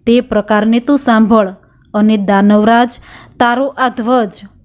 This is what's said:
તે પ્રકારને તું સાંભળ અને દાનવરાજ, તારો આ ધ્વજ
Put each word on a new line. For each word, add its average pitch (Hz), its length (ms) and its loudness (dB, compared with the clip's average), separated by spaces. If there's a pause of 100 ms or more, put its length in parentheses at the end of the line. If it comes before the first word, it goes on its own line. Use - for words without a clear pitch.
તે 240 140 2
પ્રકારને 214 600 -2
તું 277 180 -2
સાંભળ 220 500 2 (460)
અને 214 220 0
દાનવરાજ, 208 840 2 (400)
તારો 240 260 0
આ 254 220 -4
ધ્વજ 233 540 -4 (220)